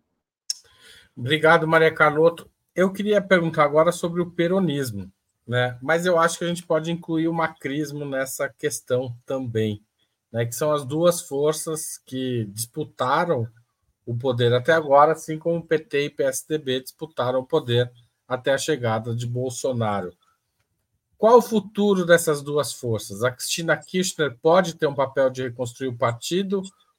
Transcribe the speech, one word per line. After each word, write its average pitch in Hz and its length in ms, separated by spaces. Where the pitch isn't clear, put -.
Obrigado, 156 520
Maria 160 240
Carlotto. 156 580
Eu 185 180
queria 202 300
perguntar 170 400
agora 156 300
sobre 175 280
o 175 100
peronismo, 143 800
né? 123 340
Mas 160 260
eu 175 120
acho 165 180
que - 80
a 170 40
gente 175 180
pode 160 240
incluir 165 380
o 165 40
macrismo 147 720
nessa 135 440
questão 127 760
também, 110 560
né? 117 120
Que 117 120
são 151 160
as 147 120
duas 170 360
forças 156 800
que 127 480
disputaram 127 1000
o 120 140
poder 120 340
até 123 200
agora, 151 400
assim 156 260
como 170 200
o 165 40
P 160 160
T 147 280
e 147 40
P 147 140
S 131 240
D 156 100
B 131 220
disputaram 131 580
o 127 80
poder 123 460
até 127 260
a 135 60
chegada 120 560
de 120 100
Bolsonaro. 120 880
Qual 233 220
o 226 40
futuro 202 640
dessas 165 380
duas 147 300
forças? 107 500
A 127 80
Cristina 165 460
Kirchner 156 640
pode 170 320
ter 156 140
um 139 80
papel 131 340
de 127 140
reconstruir 123 420
o 120 100
partido 180 640